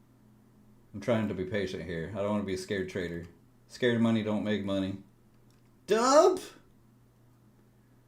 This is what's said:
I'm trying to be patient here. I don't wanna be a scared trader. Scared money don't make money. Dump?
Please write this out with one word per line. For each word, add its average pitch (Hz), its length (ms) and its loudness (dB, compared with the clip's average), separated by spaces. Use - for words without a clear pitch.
I'm 104 80 -12
trying 110 260 0
to 104 60 -2
be 92 120 -4
patient 95 380 -4
here. 82 300 -8
I 107 40 -8
don't 101 140 -2
wanna 104 120 -2
be 95 120 -6
a - 20 -4
scared 92 320 -4
trader. 85 380 -8
Scared 117 340 0
money 113 220 2
don't 107 200 -2
make 104 220 -2
money. 98 320 -2
Dump? 285 560 6